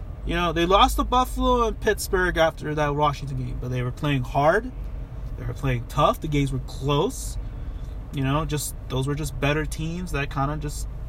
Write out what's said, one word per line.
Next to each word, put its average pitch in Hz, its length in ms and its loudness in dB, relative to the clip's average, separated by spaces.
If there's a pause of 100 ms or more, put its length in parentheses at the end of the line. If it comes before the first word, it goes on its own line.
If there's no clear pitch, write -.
(260)
You 165 80 -2
know, 170 180 0
they 170 140 4
lost 208 300 6
to 285 80 2
Buffalo 254 640 2
and 208 140 -4
Pittsburgh 185 560 2
after 160 380 2
that 147 200 2
Washington 143 440 0
game, 123 200 -4
but 123 120 -4
they 127 120 0
were 123 100 -2
playing 139 320 0
hard. 175 460 4 (680)
They 117 80 -8
were 120 80 -4
playing 123 340 0
tough. 160 320 2
The 165 80 -4
games 143 240 2
were 131 140 -2
close. 147 720 -2 (760)
You 135 120 -2
know, 147 200 2
just, 147 300 -4 (140)
those 131 180 0
were 143 80 -2
just 147 260 -4
better 147 240 2
teams 165 480 -4
that 143 180 -2
kinda 147 280 0
just - 280 -4 (220)